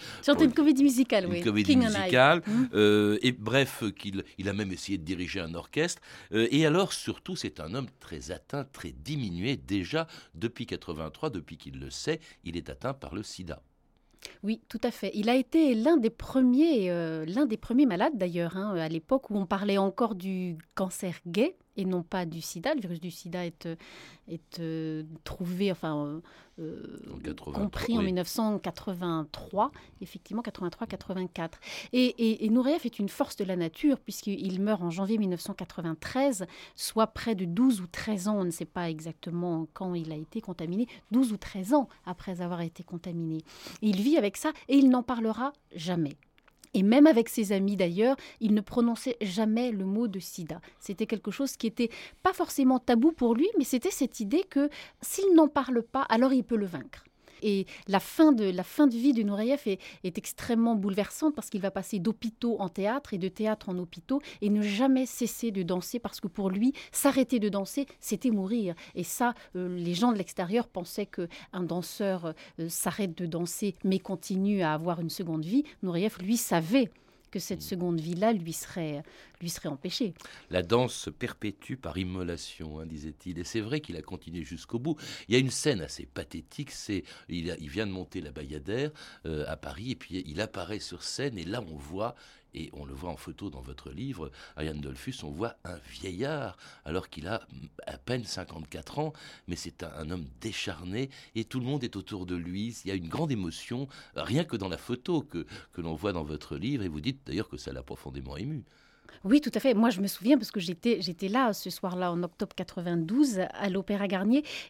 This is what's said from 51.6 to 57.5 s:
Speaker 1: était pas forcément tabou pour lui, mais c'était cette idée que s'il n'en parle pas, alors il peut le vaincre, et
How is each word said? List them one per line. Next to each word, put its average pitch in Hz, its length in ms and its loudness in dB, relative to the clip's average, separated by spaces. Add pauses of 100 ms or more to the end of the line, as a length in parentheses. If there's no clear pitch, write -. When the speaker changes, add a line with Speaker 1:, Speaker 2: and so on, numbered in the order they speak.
Speaker 1:
était 226 240 0 (320)
pas 370 100 4
forcément 262 460 4
tabou 247 320 6
pour 233 240 4
lui, 285 120 4 (120)
mais 277 40 4
c'était 262 280 0
cette - 280 -2
idée 240 240 2
que 285 280 2 (280)
s'il 392 360 4
n'en 320 120 10
parle 262 360 0
pas, 262 180 -2
alors 254 320 4
il 262 100 4
peut 240 120 -2
le 208 100 0
vaincre, - 380 -10 (400)
et 196 240 2 (200)